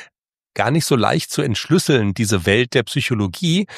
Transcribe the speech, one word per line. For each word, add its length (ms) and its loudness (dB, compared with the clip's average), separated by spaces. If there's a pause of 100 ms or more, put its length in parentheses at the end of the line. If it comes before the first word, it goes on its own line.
(580)
gar 140 2
nicht 140 2
so 100 2
leicht 340 0
zu 100 -4
entschlüsseln, 720 0
diese 300 0
Welt 300 2
der 80 2
Psychologie, 840 -2 (120)